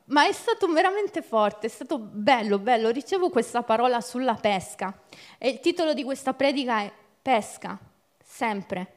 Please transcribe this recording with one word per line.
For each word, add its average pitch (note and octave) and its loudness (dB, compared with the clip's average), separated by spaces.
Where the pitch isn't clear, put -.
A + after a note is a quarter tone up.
ma D4 4
è G4+ 2
stato A4 0
veramente F#4 0
forte, G#3+ 0
è A#3 -4
stato C#4+ -8
bello, G#3+ 2
bello. A3+ 2
Ricevo F4 0
questa A#3+ 0
parola A#3+ 2
sulla B3 -2
pesca G3 -2
e A#3+ 0
il A3 -4
titolo E4+ 0
di C4 -4
questa C4 -4
predica B3 0
è G3+ -8
Pesca, G#3 -2
sempre. G3 -6